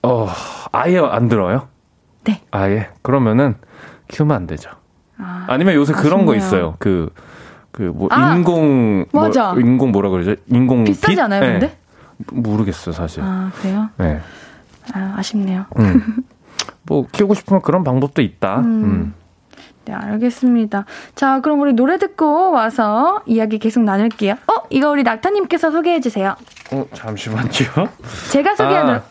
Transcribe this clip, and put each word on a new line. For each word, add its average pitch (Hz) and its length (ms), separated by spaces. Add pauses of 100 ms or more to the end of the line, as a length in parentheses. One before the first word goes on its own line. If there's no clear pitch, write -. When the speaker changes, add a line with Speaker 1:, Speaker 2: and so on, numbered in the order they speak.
Speaker 1:
어, 120 240 (440)
아예 170 280
안 117 280
들어요? 107 400 (560)
Speaker 2:
네. 208 180 (100)
Speaker 1:
아예? 101 380 (120)
그러면은 123 540 (520)
키우면 147 280
안 92 120
되죠. 80 220 (480)
Speaker 2:
아, 180 300
Speaker 1:
아니면 165 280
요새 143 180
그런 180 320
거 214 80
Speaker 2:
아쉽네요. - 40
Speaker 1:
있어요. 92 420
그, 87 300 (600)
그 - 120 (100)
뭐 92 180
Speaker 2:
아, 165 240
Speaker 1:
인공, 147 760
뭐 - 120
Speaker 2:
맞아. 214 340
Speaker 1:
인공 123 340
뭐라 101 180
그러죠? 92 260 (120)
인공 123 380
Speaker 2:
비싸지 - 300
Speaker 1:
빛? 359 60
Speaker 2:
않아요, 208 200
Speaker 1:
네. 131 120
Speaker 2:
근데? 269 240 (540)
Speaker 1:
모르겠어요, 104 640
사실. 80 300
Speaker 2:
아, 190 360
그래요? 208 380
Speaker 1:
네. 78 240 (720)
Speaker 2:
아, 190 240
아쉽네요. 190 480 (140)
Speaker 1:
음. 208 380 (680)
뭐 143 280
키우고 208 220
싶으면 196 280
그런 185 220
방법도 139 380
있다. 101 380
Speaker 2:
음. 240 60
Speaker 1:
음. 104 480 (720)
Speaker 2:
네, 214 80
알겠습니다. 214 920 (300)
자, 269 260
그럼 302 180
우리 285 140
노래 262 240
듣고 349 540
와서 247 760
이야기 220 340
계속 220 240
나눌게요. 208 500 (140)
어, 403 60 (160)
이거 277 200
우리 285 140
낙타님께서 330 680
소개해 330 280
주세요. 202 360 (360)
Speaker 1:
어, 135 220
잠시만요. 113 560 (840)
Speaker 2:
제가 294 240
소개하도록, 277 460
Speaker 1:
아. - 100